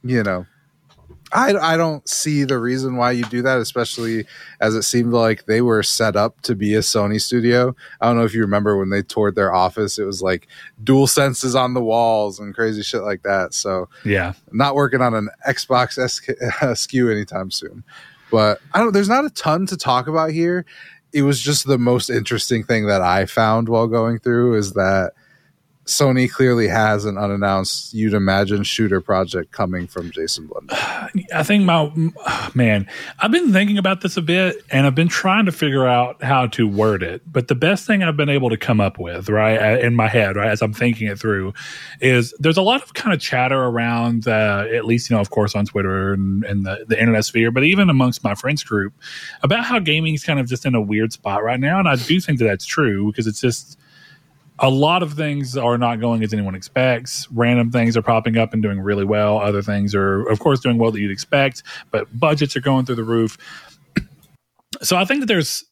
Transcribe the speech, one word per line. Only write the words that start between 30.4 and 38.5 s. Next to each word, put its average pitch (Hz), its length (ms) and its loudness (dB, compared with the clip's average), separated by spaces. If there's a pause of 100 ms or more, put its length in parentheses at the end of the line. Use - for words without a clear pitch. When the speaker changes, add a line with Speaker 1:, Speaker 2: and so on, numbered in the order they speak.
Speaker 1:
Blundell. - 300 -10
Speaker 2:
<sighs> - 580 -6
I 156 80 0
think 202 220 4
my, 160 260 4 (640)
man, 107 320 2 (320)
I've 220 120 2
been 330 200 4
thinking 202 260 4
about 190 220 0
this - 160 -4
a 190 60 -2
bit, 175 500 0
and 135 160 4
I've 131 80 2
been 165 140 4
trying 196 360 2
to 180 60 0
figure 139 340 0
out 123 380 2
how 131 240 2
to 113 220 0
word 101 340 2
it. 87 260 -8
But 131 200 -2
the 135 60 2
best 170 300 0
thing 202 160 2
I've 160 140 0
been 143 140 0
able 135 200 2
to 113 60 0